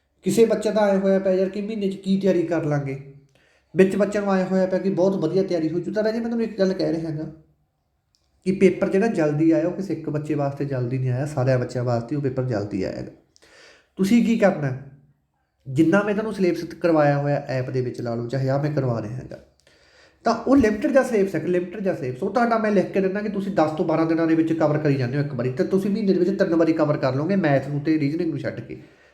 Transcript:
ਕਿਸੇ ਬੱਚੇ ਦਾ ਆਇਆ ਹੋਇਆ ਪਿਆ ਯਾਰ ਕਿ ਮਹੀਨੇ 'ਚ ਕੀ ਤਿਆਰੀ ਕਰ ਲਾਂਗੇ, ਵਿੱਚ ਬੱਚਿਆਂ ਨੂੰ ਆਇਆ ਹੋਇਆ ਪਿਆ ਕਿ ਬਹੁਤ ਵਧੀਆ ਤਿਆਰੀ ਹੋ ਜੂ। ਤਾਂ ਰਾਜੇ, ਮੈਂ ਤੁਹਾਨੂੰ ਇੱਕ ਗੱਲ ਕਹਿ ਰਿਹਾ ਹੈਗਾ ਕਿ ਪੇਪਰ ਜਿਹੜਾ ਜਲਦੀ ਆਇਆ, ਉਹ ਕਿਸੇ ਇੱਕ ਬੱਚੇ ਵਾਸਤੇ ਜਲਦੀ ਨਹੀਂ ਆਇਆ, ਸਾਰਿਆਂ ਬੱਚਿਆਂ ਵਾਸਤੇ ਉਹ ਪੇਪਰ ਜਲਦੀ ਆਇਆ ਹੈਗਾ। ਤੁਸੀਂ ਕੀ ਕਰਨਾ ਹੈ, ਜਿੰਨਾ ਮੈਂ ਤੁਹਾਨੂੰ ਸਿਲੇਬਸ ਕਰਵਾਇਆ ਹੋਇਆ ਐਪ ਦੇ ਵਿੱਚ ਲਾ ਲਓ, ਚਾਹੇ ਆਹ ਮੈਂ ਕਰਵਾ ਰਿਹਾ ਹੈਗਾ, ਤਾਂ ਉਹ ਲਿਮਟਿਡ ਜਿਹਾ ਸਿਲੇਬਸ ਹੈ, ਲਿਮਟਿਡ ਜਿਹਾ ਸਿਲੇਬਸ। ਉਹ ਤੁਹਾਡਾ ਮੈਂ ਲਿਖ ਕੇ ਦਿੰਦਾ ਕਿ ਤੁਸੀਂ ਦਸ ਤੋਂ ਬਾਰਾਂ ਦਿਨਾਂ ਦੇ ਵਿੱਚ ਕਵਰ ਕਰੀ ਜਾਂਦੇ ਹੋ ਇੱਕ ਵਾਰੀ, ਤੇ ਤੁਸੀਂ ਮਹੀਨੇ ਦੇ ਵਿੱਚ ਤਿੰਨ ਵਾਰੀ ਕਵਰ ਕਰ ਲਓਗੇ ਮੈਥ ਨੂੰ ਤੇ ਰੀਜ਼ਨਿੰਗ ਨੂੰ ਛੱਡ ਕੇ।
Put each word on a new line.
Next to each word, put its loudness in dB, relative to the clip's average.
ਕਿਸੇ 4
ਬੱਚੇ 2
ਦਾ 2
ਆਇਆ 4
ਹੋਇਆ 2
ਪਿਆ 0
ਯਾਰ 2
ਕਿ -8
ਮਹੀਨੇ -4
'ਚ -6
ਕੀ -2
ਤਿਆਰੀ 2
ਕਰ -2
ਲਾਂਗੇ, -4
ਵਿੱਚ 4
ਬੱਚਿਆਂ 0
ਨੂੰ 0
ਆਇਆ 2
ਹੋਇਆ 2
ਪਿਆ 0
ਕਿ -2
ਬਹੁਤ 2
ਵਧੀਆ 0
ਤਿਆਰੀ -2
ਹੋ -2
ਜੂ। -4
ਤਾਂ 0
ਰਾਜੇ, -2
ਮੈਂ -4
ਤੁਹਾਨੂੰ -2
ਇੱਕ -6
ਗੱਲ 2
ਕਹਿ -2
ਰਿਹਾ -4
ਹੈਗਾ -6
ਕਿ 2
ਪੇਪਰ 4
ਜਿਹੜਾ 2
ਜਲਦੀ 2
ਆਇਆ, 4
ਉਹ -2
ਕਿਸੇ -6
ਇੱਕ -8
ਬੱਚੇ -4
ਵਾਸਤੇ -2
ਜਲਦੀ -2
ਨਹੀਂ -2
ਆਇਆ, -2
ਸਾਰਿਆਂ 2
ਬੱਚਿਆਂ -4
ਵਾਸਤੇ -2
ਉਹ -2
ਪੇਪਰ -2
ਜਲਦੀ -2
ਆਇਆ -6
ਹੈਗਾ। -10
ਤੁਸੀਂ 4
ਕੀ 2
ਕਰਨਾ 2
ਹੈ, -6
ਜਿੰਨਾ 4
ਮੈਂ 0
ਤੁਹਾਨੂੰ -2
ਸਿਲੇਬਸ 0
ਕਰਵਾਇਆ 4
ਹੋਇਆ -2
ਐਪ -4
ਦੇ -2
ਵਿੱਚ -4
ਲਾ -4
ਲਓ, -4
ਚਾਹੇ -2
ਆਹ 0
ਮੈਂ 0
ਕਰਵਾ -2
ਰਿਹਾ -8
ਹੈਗਾ, -12
ਤਾਂ 2
ਉਹ 2
ਲਿਮਟਿਡ 2
ਜਿਹਾ 6
ਸਿਲੇਬਸ 0
ਹੈ, -2
ਲਿਮਟਿਡ -2
ਜਿਹਾ 0
ਸਿਲੇਬਸ। -6
ਉਹ -2
ਤੁਹਾਡਾ 2
ਮੈਂ 0
ਲਿਖ 2
ਕੇ 0
ਦਿੰਦਾ 0
ਕਿ -6
ਤੁਸੀਂ -6
ਦਸ 2
ਤੋਂ 0
ਬਾਰਾਂ 0
ਦਿਨਾਂ 0
ਦੇ 2
ਵਿੱਚ 2
ਕਵਰ 0
ਕਰੀ 2
ਜਾਂਦੇ -2
ਹੋ 0
ਇੱਕ -8
ਵਾਰੀ, -2
ਤੇ -2
ਤੁਸੀਂ 0
ਮਹੀਨੇ 0
ਦੇ 2
ਵਿੱਚ 0
ਤਿੰਨ 2
ਵਾਰੀ 4
ਕਵਰ 0
ਕਰ 0
ਲਓਗੇ 0
ਮੈਥ 2
ਨੂੰ -4
ਤੇ 0
ਰੀਜ਼ਨਿੰਗ -2
ਨੂੰ -4
ਛੱਡ -8
ਕੇ। -14